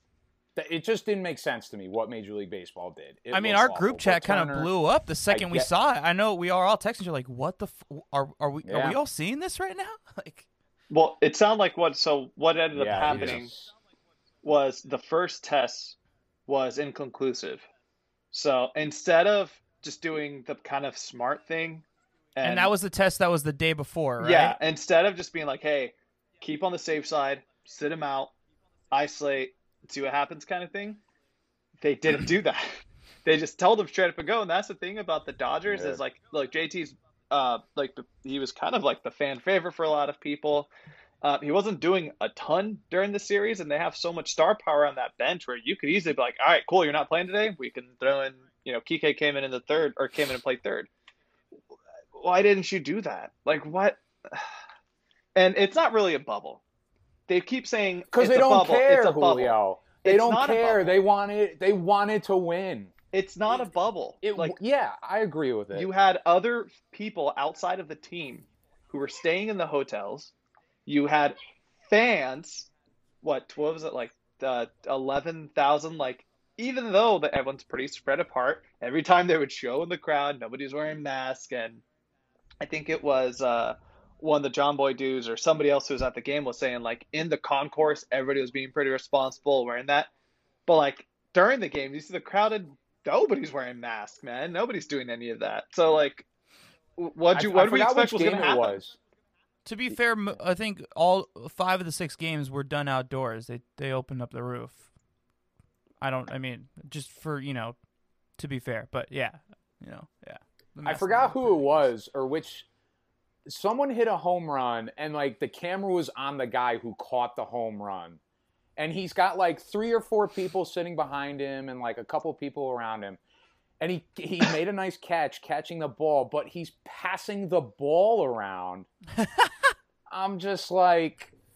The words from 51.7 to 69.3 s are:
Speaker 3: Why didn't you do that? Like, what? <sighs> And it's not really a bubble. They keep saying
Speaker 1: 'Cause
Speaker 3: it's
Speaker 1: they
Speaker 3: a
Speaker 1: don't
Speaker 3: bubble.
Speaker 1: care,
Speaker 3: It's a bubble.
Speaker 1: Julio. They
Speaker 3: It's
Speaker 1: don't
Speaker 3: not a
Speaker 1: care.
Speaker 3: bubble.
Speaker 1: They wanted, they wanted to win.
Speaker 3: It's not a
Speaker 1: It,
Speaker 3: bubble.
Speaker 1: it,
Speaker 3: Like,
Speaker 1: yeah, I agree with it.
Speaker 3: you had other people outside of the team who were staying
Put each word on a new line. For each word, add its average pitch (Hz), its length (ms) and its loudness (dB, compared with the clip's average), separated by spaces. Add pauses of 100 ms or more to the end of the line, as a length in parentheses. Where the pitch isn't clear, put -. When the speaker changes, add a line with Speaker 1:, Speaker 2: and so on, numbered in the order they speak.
Speaker 3:
Why 180 300 4
didn't 202 300 4
you 190 80 -2
do 165 220 -4
that? 135 300 -8 (140)
Like, 151 200 0
what? 185 320 0 (340)
<sighs> - 60 -10 (960)
And 185 240 6
it's 196 200 2
not 320 160 4
really 202 200 4
a 139 60 -2
bubble. 101 420 -10 (640)
They 180 120 2
keep 254 260 -4
saying 190 460 -2
Speaker 1:
'Cause 247 120 6
Speaker 3:
it's 233 80 4
Speaker 1:
they 254 40 8
Speaker 3:
a 254 40 6
Speaker 1:
don't 262 120 8
Speaker 3:
bubble. 196 240 8
Speaker 1:
care, 269 240 8
Speaker 3:
It's 233 80 6
a 165 60 6
bubble. 151 240 6
Speaker 1:
Julio. 110 420 2 (240)
They 190 120 6
Speaker 3:
It's - 20 10
Speaker 1:
don't 233 160 6
Speaker 3:
not 262 160 4
a 285 40 4
Speaker 1:
care. 226 260 4
Speaker 3:
bubble. 185 120 2
Speaker 1:
They 190 80 8
wanted, 202 600 2
they 190 120 4
wanted 202 520 2
to 196 120 2
win. 170 520 -2 (260)
Speaker 3:
It's 190 240 -2
not 220 240 0
a - 20 -2
Speaker 1:
It, 185 80 -8
Speaker 3:
bubble. 180 500 -2
Speaker 1:
it, 202 160 -2
Speaker 3:
Like, 170 220 -2
Speaker 1:
yeah, 226 320 0 (100)
I 175 180 -4
agree 151 340 0
with 104 180 -4
it. 98 80 -6
Speaker 3:
you 190 120 -4
had 190 340 6
other 208 420 2 (240)
people 170 460 -4
outside 175 420 -4
of 170 80 -12
the 151 80 -12
team 156 480 -14 (440)
who - 100 -10
were 139 100 -4
staying 175 400 -2